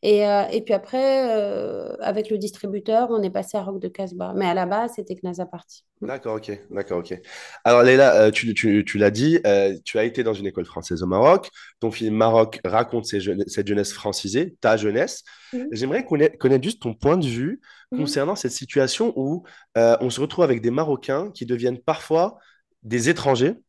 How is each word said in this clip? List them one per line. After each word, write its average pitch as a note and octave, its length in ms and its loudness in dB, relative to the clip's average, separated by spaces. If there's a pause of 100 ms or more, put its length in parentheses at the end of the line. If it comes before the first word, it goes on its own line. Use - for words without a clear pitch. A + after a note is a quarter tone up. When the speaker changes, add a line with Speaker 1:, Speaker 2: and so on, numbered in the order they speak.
Speaker 1:
et, G#3 260 4
euh, G3+ 240 2
et A3 100 -2
puis A3+ 100 -4
après, C4 640 0
euh, - 640 -4
avec G#3+ 300 -4
le G#3+ 80 -2
distributeur, G#3 720 -2
on A3+ 120 0
est F#3 80 -2
passé F#3+ 260 -6
à G3+ 80 -4
Rock F#3+ 160 -8
de F3+ 80 -8
Casbah. F3+ 480 -10
Mais F#3+ 100 -2
à E3+ 80 0
la F#3 120 -2
base, A3+ 300 -4
c'était F#3+ 200 -10
Gnaza F3+ 300 -8
Party. - 380 -20 (160)
Mm. G#3 60 -10
Speaker 2:
D'accord, A#2+ 300 -6
ok, G#2 240 -10 (100)
d'accord, F#2+ 280 -6
ok. F2+ 220 -10 (440)
Alors, A#2+ 180 8
Leïla, C3 320 8
euh, G#2+ 160 8
tu, A2 240 -2
tu, G#2 300 2
tu - 140 -6
l'as G2+ 120 6
dit, C#3+ 360 2
euh, G2 380 4
tu - 140 -4
as A2 60 2
été A#2+ 180 -4
dans A2 120 0
une G2 120 -8
école F2+ 180 -6
française F2 380 -8
au F2+ 40 -4
Maroc. B2 440 4 (300)
Ton A2+ 100 -2
film A2 240 -4
Maroc A2 500 4
raconte A2+ 400 -2
ces G2+ 160 -6
jeune-, F#2+ 280 -4
cette G2+ 180 -4
jeunesse G2+ 260 -2
francisée, G#2+ 680 -6
ta A2+ 160 4
jeunesse. A2 460 -2 (300)
Speaker 1:
Mm. B3 200 -6
Speaker 2:
J'aimerais C3+ 320 -4
conna-, D#3 320 0
connaître C3 260 2
juste F#3+ 200 -6
ton A#2 120 -6
point D3 220 2
de E3+ 100 0
vue B2+ 340 -4 (320)
Speaker 1:
Mm. B3 60 -6
Speaker 2:
concernant D3+ 380 -2
cette B2 160 -4
situation C#3 640 -2
où, D3 260 -4 (340)
euh, A#2 240 6
on B2 100 -2
se A#2+ 100 -6
retrouve D#3 240 0
avec B2 180 0
des A#2 80 0
Marocains D3 640 -4
qui - 120 -12
deviennent B2 360 -4
parfois E3 580 -2 (460)
des A#2 240 -2
étrangers C#3+ 480 2 (120)